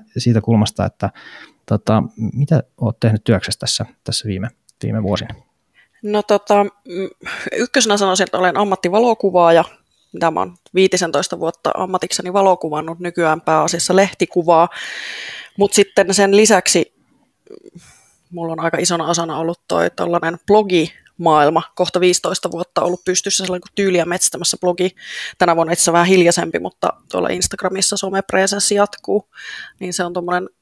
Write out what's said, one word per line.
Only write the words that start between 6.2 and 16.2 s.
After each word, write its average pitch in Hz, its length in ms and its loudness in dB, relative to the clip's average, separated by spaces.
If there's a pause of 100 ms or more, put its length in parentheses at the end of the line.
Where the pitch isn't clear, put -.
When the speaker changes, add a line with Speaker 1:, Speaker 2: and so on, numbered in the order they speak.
Speaker 2:
tota, 202 400 2
mm, 190 460 -8 (420)
ykkösenä 226 460 0
sanoisin, 196 260 0
että - 140 -4
olen 180 200 0
ammattivalokuvaaja. 185 1080 2 (560)
Tämä 165 220 -2
on 180 140 -8 (180)
viitisentoista 180 680 0
vuotta 165 380 -4
ammatikseni 180 560 -6
valokuvannut, 165 640 0
nykyään 170 420 -2
pääasiassa 165 540 0
lehtikuvaa. 175 760 2 (880)
Mut 196 160 0
sitten 196 400 2
sen 196 240 4